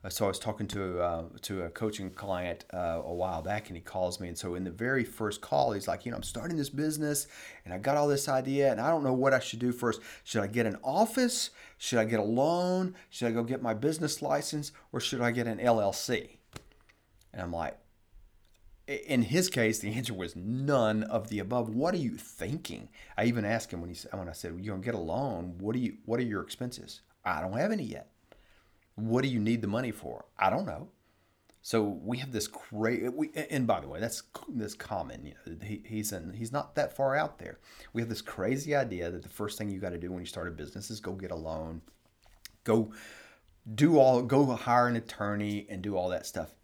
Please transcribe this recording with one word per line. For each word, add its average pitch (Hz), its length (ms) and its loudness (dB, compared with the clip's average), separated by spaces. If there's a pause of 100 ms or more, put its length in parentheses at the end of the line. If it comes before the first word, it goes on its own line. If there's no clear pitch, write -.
Uh, 98 60 -8
so 107 160 0
I 98 40 6
was 95 100 0
talking 107 300 -4
to, 92 300 -2
uh, 85 300 0 (140)
to 95 220 -4
a 85 40 -6
coaching 104 420 -4
client, 90 600 -4
uh, 85 320 -2
a 85 80 -6
while 87 300 -2
back, 104 240 -4
and 90 100 -10
he 85 60 -12
calls 90 360 -2
me. 90 100 -8
And 85 100 -8
so 87 160 -4
in 92 100 -4
the 90 60 -4
very 120 340 0
first - 380 -4
call, 131 300 2
he's 101 140 -4
like, - 200 -4
"You 120 40 -6
know, 117 60 -6
I'm - 60 -8
starting 160 340 -6
this 143 140 -2
business, 151 560 -2 (400)
and 87 80 -6
I - 20 -4
got 135 220 2
all 147 100 4
this 139 180 2
idea, 135 460 4
and 107 80 0
I 131 80 2
don't 160 140 4
know 131 100 4
what 135 220 6
I 123 60 6
should - 180 -6
do 123 140 2
first. 117 280 0 (240)
Should 110 180 0
I 101 40 0
get 113 180 2
an 101 180 0
office? 226 680 2 (260)
Should - 220 0
I 110 80 6
get 110 120 2
a 104 40 2
loan? 175 720 4 (160)
Should - 180 -2
I 113 40 2
go 117 100 2
get 127 180 -2
my 113 140 0
business 151 480 0
license? 147 500 -2 (180)
Or 127 100 -2
should 120 200 -2
I 120 120 4
get 120 140 2
an 107 140 -2
L 113 220 6
L 98 100 4
C?" - 460 -4 (920)
And - 120 -8
I'm 87 100 -4
like, 85 240 -4 (1120)
i-, 139 40 -4
in 131 280 0
his 147 300 2
case, 110 300 2
the 104 120 -4
answer 117 220 -2
was 90 200 -6
none 110 680 2
of 107 260 -2
the 104 120 -2
above. 113 280 0
"What 135 240 2
are 185 60 0
you 127 180 -2
thinking?" - 720 -8 (300)
I 110 80 4
even 117 180 2
asked 110 260 -2
him 87 120 -8
when 87 80 -8
he 85 60 -10
s-, - 180 -14
when 92 160 -6
I - 20 -12
said, 85 260 -8
"You 101 120 -6
gonna 95 120 -4
get 117 120 -2
a 101 40 -2
loan? 87 600 -4
What 104 160 -2
do 127 40 0
you, 117 280 -2
what 117 140 0
are - 20 0
your 104 180 -2
expenses?" - 640 -10 (200)
"I 85 200 -2
don't 92 100 -2
have 156 180 0
any 202 140 -2
yet." - 260 -10 (840)
"What 113 260 4
do 135 60 2
you 123 120 2
need 113 220 4
the 101 60 -2
money 113 240 0
for?" - 340 -10 (120)
"I 95 120 6
don't 175 160 0
know." 101 240 -8 (720)
So 110 200 2
we 104 360 -2
have 135 140 -8
this 104 140 -2
cra-, 113 640 -2
we, 147 240 -2
a-, 151 160 -6
and 131 160 2
by 98 140 2
the 69 80 -12
way, 73 100 -8
that's 117 200 -4
c-, - 360 -14
that's 110 200 -4
common. 78 500 -6
You 73 100 -14 (120)
know, 85 160 -10
he, 101 240 -8
he's 107 260 -4
in, 90 220 -8
he's 113 180 -8
not - 220 -4
that - 200 0
far 135 220 2
out 151 220 -2
there. - 220 -14 (340)
We 117 80 0
have 117 80 -4
this 107 100 -4
crazy 135 540 -2
idea 92 360 0
that 90 120 -6
the - 80 -16
first 104 260 -6
thing 104 140 -4
you 95 100 -4
gotta 90 160 -4
do 87 140 -6
when 90 100 -6
you 87 60 -8
start 87 220 -6
a - 20 -4
business 78 400 -10
is 107 100 -8
go 92 120 -6
get 95 180 -8
a 85 60 -4
loan, 80 440 -6 (840)
go 110 280 4 (840)
do 147 240 8
all, 131 220 10
go 135 240 6
hire 123 440 4
an 120 80 2
attorney 104 760 -2
and 95 100 -6
do 98 160 -2
all 90 140 0
that 90 160 -2
stuff. - 380 -6